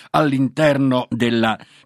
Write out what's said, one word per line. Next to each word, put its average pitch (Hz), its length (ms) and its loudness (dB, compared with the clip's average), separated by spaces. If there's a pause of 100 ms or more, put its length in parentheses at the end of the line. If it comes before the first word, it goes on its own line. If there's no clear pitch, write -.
(120)
all'interno 135 1000 0
della 113 480 0 (280)